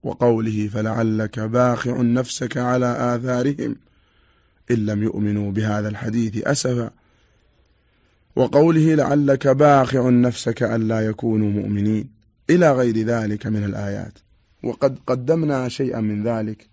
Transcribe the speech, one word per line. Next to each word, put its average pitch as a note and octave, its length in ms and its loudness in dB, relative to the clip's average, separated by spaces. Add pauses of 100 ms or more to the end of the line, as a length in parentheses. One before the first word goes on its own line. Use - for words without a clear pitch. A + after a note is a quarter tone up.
وقوله: A2 640 0
"فلعلك A2 720 -2
باخع B2 600 0
نفسك B2 560 -2
على B2 600 0
آثارهم B2 600 -4 (920)
إن A2 160 2
لم G#2 160 -2
يؤمنوا G#2 500 -2
بهذا G#2+ 360 -2
الحديث A2 580 -4
أسفا"، B2 440 -4 (1500)
وقوله: D#3 580 4
"لعلك C#3+ 540 2
باخع C3 600 4
نفسك B2 540 2
ألا A2+ 380 0
يكونوا A2 500 0
مؤمنين"، G#2 600 -2 (400)
إلى E3+ 220 6
غير A#2+ 260 2
ذلك A2 480 -2
من G#2+ 180 -2
الآيات، G2+ 540 -8 (440)
وقد C3 440 -2
قدمنا C3 600 0
شيئا A#2+ 320 -4
من G#2 220 -2
ذلك A2 500 -4